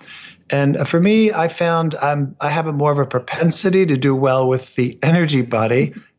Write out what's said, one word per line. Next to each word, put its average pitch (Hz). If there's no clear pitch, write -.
And 143
for 170
me, 214
I 165
found 165
I'm, 143
I 147
have 160
a 156
more 147
of 143
a 139
propensity 170
to 147
do 135
well 131
with 127
the 123
energy 151
body, 117